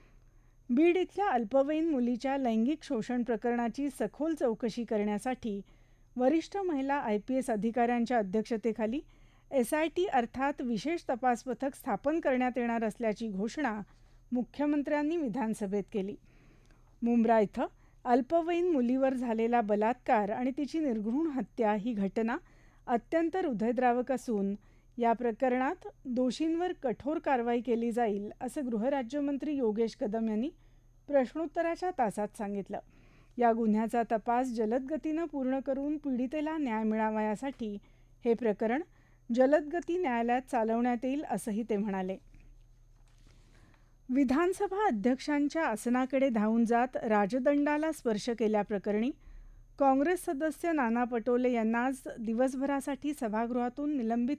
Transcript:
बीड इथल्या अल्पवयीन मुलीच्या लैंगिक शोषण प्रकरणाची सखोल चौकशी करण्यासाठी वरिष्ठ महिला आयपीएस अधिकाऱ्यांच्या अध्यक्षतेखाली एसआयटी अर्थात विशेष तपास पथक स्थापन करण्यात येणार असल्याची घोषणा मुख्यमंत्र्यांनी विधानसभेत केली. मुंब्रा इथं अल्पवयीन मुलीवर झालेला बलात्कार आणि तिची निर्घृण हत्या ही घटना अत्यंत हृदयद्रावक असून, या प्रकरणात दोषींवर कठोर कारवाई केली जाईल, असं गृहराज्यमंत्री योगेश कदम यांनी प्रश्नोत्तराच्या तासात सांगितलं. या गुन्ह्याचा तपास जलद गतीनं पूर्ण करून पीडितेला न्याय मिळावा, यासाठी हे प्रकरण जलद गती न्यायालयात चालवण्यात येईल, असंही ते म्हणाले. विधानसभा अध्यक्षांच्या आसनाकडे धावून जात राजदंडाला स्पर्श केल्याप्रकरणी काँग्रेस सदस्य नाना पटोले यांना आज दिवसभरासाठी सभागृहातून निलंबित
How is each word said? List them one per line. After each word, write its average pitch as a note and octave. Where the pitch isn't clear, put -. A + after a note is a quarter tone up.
बीड D#4+
इथल्या F#4
अल्पवयीन C#4
मुलीच्या B3+
लैंगिक B3
शोषण B3
प्रकरणाची A#3+
सखोल C#4+
चौकशी A#3
करण्यासाठी G#3
वरिष्ठ D#4
महिला C#4
आयपीएस B3+
अधिकाऱ्यांच्या A#3
अध्यक्षतेखाली A3
एसआयटी D4+
अर्थात C4+
विशेष C4
तपास B3
पथक C4
स्थापन C#4
करण्यात B3+
येणार A#3
असल्याची A3
घोषणा G#3+
मुख्यमंत्र्यांनी D4
विधानसभेत G#3+
केली. G3
मुंब्रा A#3
इथं A#3
अल्पवयीन E4+
मुलीवर C4
झालेला A#3+
बलात्कार G#3+
आणि B3
तिची D4+
निर्घृण B3
हत्या A3+
ही G#3+
घटना A3+
अत्यंत E4
हृदयद्रावक B3
असून, G#3
या A#3
प्रकरणात B3+
दोषींवर D#4
कठोर C#4
कारवाई A#3+
केली A#3
जाईल, G#3
असं B3+
गृहराज्यमंत्री C#4
योगेश A3+
कदम A3
यांनी A3
प्रश्नोत्तराच्या E4
तासात G#3
सांगितलं. G3+
या A#3+
गुन्ह्याचा A3+
तपास A#3+
जलद A#3
गतीनं D#4
पूर्ण C4+
करून C#4
पीडितेला D4
न्याय A3
मिळावा, A3
यासाठी G#3+
हे A#3
प्रकरण A3+
जलद C#4+
गती F4
न्यायालयात B3
चालवण्यात A#3
येईल, C4+
असंही G#3+
ते G#3+
म्हणाले. F#3+
विधानसभा F4
अध्यक्षांच्या C#4+
आसनाकडे C4
धावून A3
जात A#3
राजदंडाला C#4+
स्पर्श A3+
केल्याप्रकरणी G#3+
काँग्रेस C#4+
सदस्य D#4+
नाना A#3+
पटोले B3
यांना A#3
आज C4+
दिवसभरासाठी C4
सभागृहातून B3
निलंबित A#3+